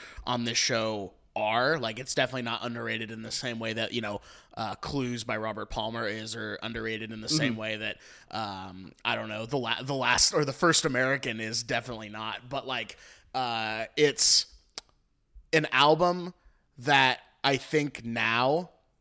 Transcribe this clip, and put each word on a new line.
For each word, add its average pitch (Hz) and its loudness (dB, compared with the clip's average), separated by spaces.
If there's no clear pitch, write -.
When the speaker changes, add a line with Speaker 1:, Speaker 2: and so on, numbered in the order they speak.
Speaker 1:
on 123 0
this 117 0
show 110 0
are. 120 2
Like, 113 -4
it's 139 -8
definitely 131 2
not 117 -4
underrated 113 -6
in 110 -10
the 113 -12
same 120 -4
way 113 -4
that, 113 -2
you 120 -2
know, 104 -6
uh, 104 -4
Clues 123 -4
by 113 -4
Robert 107 -6
Palmer 113 -4
is, 110 -6
or 110 -6
underrated 110 -6
in 110 -10
the 110 -6
same 147 2
Speaker 2:
Mm-hmm. 110 -6
Speaker 1:
way 110 -4
that, 107 -6
um, 95 -8
I 117 0
don't 110 -4
know, 110 -6
the 127 -2
la-, 117 -2
the 135 -4
last, 123 4
or 160 4
The 135 0
First 170 4
American 131 0
is 113 -2
definitely 117 -4
not. 110 -8
But, 135 -4
like, 120 -4
uh, 113 -2
it's - 6
an 156 4
album 175 4
that 131 6
I 139 4
think 143 0
now 117 2